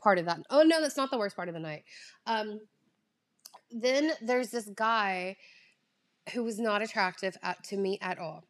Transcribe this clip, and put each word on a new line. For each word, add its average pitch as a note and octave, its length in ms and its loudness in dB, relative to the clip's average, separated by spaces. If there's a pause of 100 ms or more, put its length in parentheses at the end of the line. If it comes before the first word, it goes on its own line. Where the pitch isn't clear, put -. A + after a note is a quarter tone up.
part G3 180 6
of E3 60 0
that. E3+ 140 0 (100)
Oh, C#4+ 140 8
no, D#4+ 180 6
that's D4 160 -2
not C4+ 140 -2
the C4 80 -2
worst G3+ 180 -2
part F3 120 -6
of E3+ 60 -8
the E3 60 -8
night. D#3 240 -8 (420)
Um, G#3+ 340 -4 (1120)
then C4 460 2
there's B3 300 0
this A3+ 160 -6
guy G3 680 0 (1000)
who A#3+ 100 -2
was A3 140 -4
not G#3 240 2
attractive F#3+ 600 -2
at, F3+ 220 -4
to G3+ 120 -8
me G3 260 0
at F#3 160 -4
all. D#3+ 320 -12